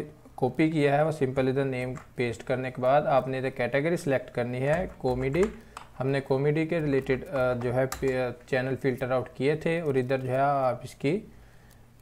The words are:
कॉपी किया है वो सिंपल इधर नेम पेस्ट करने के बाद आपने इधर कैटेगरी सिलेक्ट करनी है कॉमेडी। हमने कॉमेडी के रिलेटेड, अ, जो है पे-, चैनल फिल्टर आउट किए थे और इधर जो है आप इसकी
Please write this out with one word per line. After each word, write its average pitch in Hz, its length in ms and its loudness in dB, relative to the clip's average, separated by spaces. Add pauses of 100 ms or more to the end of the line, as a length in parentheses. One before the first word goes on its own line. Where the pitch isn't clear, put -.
(380)
कॉपी 135 320 2
किया 143 260 2
है 151 100 4
वो 160 60 0
सिंपल 131 380 0
इधर 135 160 0
नेम 127 300 -4 (220)
पेस्ट 120 260 -2
करने 127 280 -2
के 127 100 -8
बाद 135 240 4
आपने 131 340 2
इधर 131 100 -2
कैटेगरी 139 480 0
सिलेक्ट 135 320 0
करनी 123 300 -2
है 143 320 0 (100)
कॉमेडी। 135 440 2 (520)
हमने 135 240 0
कॉमेडी 147 440 2
के 170 140 0
रिलेटेड, 135 480 0
अ, 127 260 0
जो 120 180 -2
है 131 140 2
पे-, 127 640 -2
चैनल 131 260 0
फिल्टर 123 360 -2
आउट 123 260 0
किए 143 180 2
थे 165 260 -2
और 143 160 0
इधर 131 200 0
जो 131 120 -4
है 131 100 0
आप 139 440 2
इसकी 151 480 -4 (720)